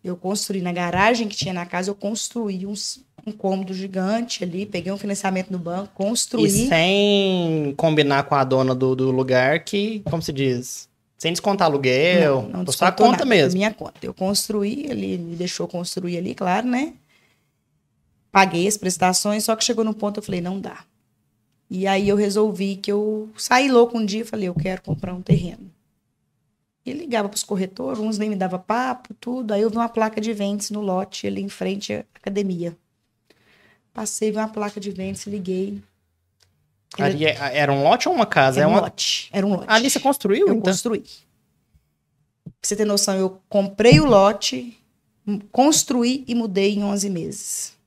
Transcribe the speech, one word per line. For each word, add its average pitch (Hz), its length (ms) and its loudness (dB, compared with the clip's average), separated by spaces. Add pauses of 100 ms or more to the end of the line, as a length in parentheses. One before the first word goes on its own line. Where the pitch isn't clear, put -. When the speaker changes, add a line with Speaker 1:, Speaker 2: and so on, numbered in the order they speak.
Speaker 1:
Eu 180 120 -6
construí 190 460 -4
na 180 100 -4
garagem 185 560 2
que 196 80 -10
tinha - 180 -4
na 175 120 -6
casa, 180 240 -4
eu 202 60 -4
construí 202 680 -6
uns, 202 380 -10 (240)
um 214 40 -8
cômodo 190 420 -4
gigante 190 680 -4
ali, 185 220 -4
peguei 180 260 -6
um 202 60 -4
financiamento 196 540 -4
no 185 80 -4
banco, 175 340 -6
construí. 220 520 0
Speaker 2:
E 208 240 2
sem 180 1040 2
combinar 143 480 4
com 147 120 0
a 139 100 4
dona 131 280 2
do, 131 220 2
do 131 160 2
lugar 131 540 2
que, 208 440 -2
como 165 120 -2
se 165 100 -6
diz, 131 560 -4 (300)
sem 165 160 -2
descontar 196 340 0
aluguel, 143 760 4
Speaker 1:
Não, 98 60 -10 (100)
não 180 60 -4
Speaker 2:
por 139 80 -4
sua 175 160 2
Speaker 1:
descontou 214 180 6
Speaker 2:
conta 254 180 4
Speaker 1:
nada, - 0 -
Speaker 2:
mesmo. 185 320 4
Speaker 1:
minha 208 160 0
conta. - 280 -14
Eu - 120 -8
construí, 208 720 -4
ele 190 300 -6
me 170 180 -10
deixou 175 320 -6
construir 175 500 -6
ali, 180 160 -6
claro, 202 320 -2
né? 254 280 -2 (1400)
Paguei 185 360 4
as 208 100 0
prestações, 185 680 0
só 220 120 0
que 220 100 -2
chegou 233 180 0
num 220 80 -2
ponto 214 280 -4
eu 208 40 -10
falei, 190 160 -4
"Não 185 220 -6
dá." - 240 -14 (840)
E 185 160 -4
aí 196 220 2
eu 202 80 4
resolvi 202 640 0
que 196 140 -4
eu 214 460 -2
saí 262 320 2
louco 240 280 6
um 220 80 0
dia 208 160 -4
e 233 40 -6
falei, 214 220 -4
"Eu 175 80 -4
quero 185 260 -4
comprar 180 320 -6
um 180 80 -10
terreno." 175 480 -2 (1160)
E 254 80 -8
ligava 233 340 -4
pros - 160 -6
corretores, 208 560 -4
uns 214 180 -2
nem 214 120 -2
me 208 60 -2
dava 185 220 -2
papo, 247 640 -4
tudo. 247 340 -6
Aí 202 80 2
eu 226 80 2
vi 208 60 -4
uma 233 140 0
placa 220 320 -2
de 220 120 -4
vendas 202 380 -4
no 208 80 -6
lote 196 480 -4
ali 196 140 -4
em 202 80 -6
frente 202 440 -6
à - 100 -6 (120)
academia. 185 600 -4 (1160)
Passei, 220 380 -4
vi 208 60 -4
uma 220 100 -2
placa 208 320 -8
de 196 100 -8
vendas, 190 380 -8
liguei. 196 540 -6 (1160)
Era 151 100 0
Speaker 2:
Ali 143 180 0
é, 156 120 2 (160)
era... 143 180 2
um 139 120 2
lote 214 260 4
ou 370 60 2
uma 233 100 4
casa? 135 360 4
Speaker 1:
Era 147 40 6
Speaker 2:
É - 20 6
Speaker 1:
um - 80 4
Speaker 2:
uma 208 60 6
Speaker 1:
lote, - 500 -6
era 190 140 0
um 208 60 0
lote. 180 160 -2
Speaker 2:
Ali 226 220 4
você 277 100 0
construiu, 262 480 2
Speaker 1:
Eu 247 80 4
Speaker 2:
então? 190 160 2
Speaker 1:
construí. 202 300 -2
Pra - 100 -20 (1500)
você - 120 -2
ter 214 100 0
noção, 202 300 0
eu 190 320 -2
comprei 208 520 6
o 311 60 4
lote, 226 720 4 (520)
m-, 208 240 -6
construí 262 760 2
e 240 60 -4
mudei 202 420 0
em 208 80 0
onze 202 260 -2
meses. - 640 -8 (140)